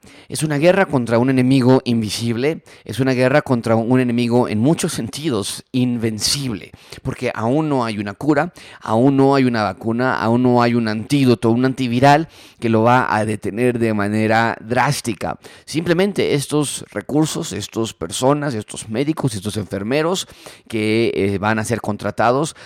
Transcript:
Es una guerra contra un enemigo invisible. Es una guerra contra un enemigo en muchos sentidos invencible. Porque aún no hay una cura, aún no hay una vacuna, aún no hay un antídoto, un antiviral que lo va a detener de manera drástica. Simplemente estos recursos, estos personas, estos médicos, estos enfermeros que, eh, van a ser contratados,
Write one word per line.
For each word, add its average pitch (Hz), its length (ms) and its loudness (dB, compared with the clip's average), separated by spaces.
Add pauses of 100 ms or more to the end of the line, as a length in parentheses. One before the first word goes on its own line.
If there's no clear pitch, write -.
(300)
Es - 120 -6
una 156 140 -2
guerra 180 300 4
contra 120 320 0
un 127 100 2
enemigo 131 560 4
invisible. 117 800 -2 (220)
Es 110 140 -8
una 131 140 0
guerra 127 300 2
contra 113 340 0
un 117 240 2
enemigo 120 480 2
en 104 100 -2
muchos 160 360 0
sentidos 117 800 -6
invencible. 120 1000 -4 (300)
Porque 123 320 -6
aún 139 340 0
no 135 160 0
hay 110 140 -4
una 101 160 -6
cura, 151 400 0 (260)
aún 131 380 4
no 135 160 6
hay 135 100 4
una 120 200 0
vacuna, 113 540 -2
aún 117 260 2
no 123 180 4
hay 120 120 2
un 117 140 0
antídoto, 120 640 2
un 123 160 2
antiviral 131 600 2 (300)
que 117 120 -2
lo 110 120 4
va 120 320 4
a 107 120 0
detener 110 520 -2
de 113 140 0
manera 110 680 0
drástica. 120 760 -2 (280)
Simplemente 165 680 0
estos 143 580 -2
recursos, 151 640 -2
estos 104 400 -6
personas, 135 640 -2
estos - 340 -10
médicos, 139 460 -2
estos 104 240 -6
enfermeros 127 680 -4 (420)
que, 110 460 0
eh, 98 240 -2
van 107 200 0
a 107 60 -4
ser 110 180 -4
contratados, 110 840 -2